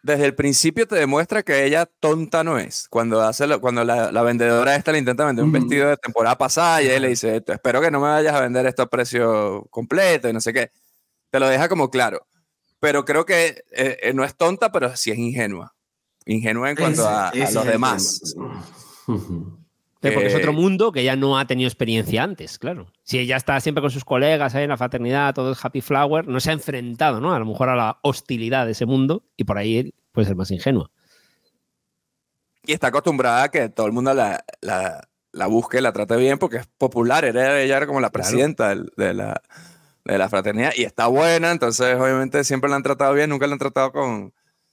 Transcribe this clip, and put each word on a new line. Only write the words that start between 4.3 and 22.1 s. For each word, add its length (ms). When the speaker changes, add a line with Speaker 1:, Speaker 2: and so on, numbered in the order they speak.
Speaker 1:
esta 160
le 80
intenta 260
vender 200
un 60
Speaker 2:
Ujú. 100
Speaker 1:
vestido 280
de 80
temporada 400
pasada 460
y 40
él 160
le 40
Speaker 3:
Ajá. 20
Speaker 1:
dice, 380
"Espero 340
que 80
no 120
me 80
vayas 260
a 60
vender 260
esto 160
a 60
precio 800
completo" 580
y 40
no 80
sé 120
qué. 180
Te 80
lo 80
deja 220
como 200
claro. 380
Pero 240
creo 200
que, 460
eh, 320
eh, 100
no 120
es 100
tonta, 380
pero 240
sí 120
es 80
ingenua. 560
Ingenua 440
en 60
cuanto 280
Speaker 2:
Ese, 60
Speaker 1:
a, 200
a 20
Speaker 2:
ese 100
Speaker 1:
los 80
Speaker 2:
es 60
el 60
Speaker 1:
demás. 500
Speaker 2:
tema. 300
Ujú. 500
Speaker 3:
Pero 160
porque 120
es 60
Speaker 1:
Eh, 40
Speaker 3:
otro 160
mundo 400
que 80
ella 160
no 200
ha 100
tenido 200
experiencia 560